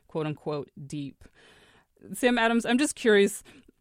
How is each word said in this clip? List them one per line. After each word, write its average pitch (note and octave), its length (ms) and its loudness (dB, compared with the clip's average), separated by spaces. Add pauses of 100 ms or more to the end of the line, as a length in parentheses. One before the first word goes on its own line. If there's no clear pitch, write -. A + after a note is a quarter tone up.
quote D#3 180 -6
unquote, D3+ 440 -8 (160)
deep." C#3+ 380 -12 (880)
Sam B3 240 2
Adams, A3+ 280 2
I'm A#3+ 120 0
just D4 180 0
curious, G3+ 460 4 (400)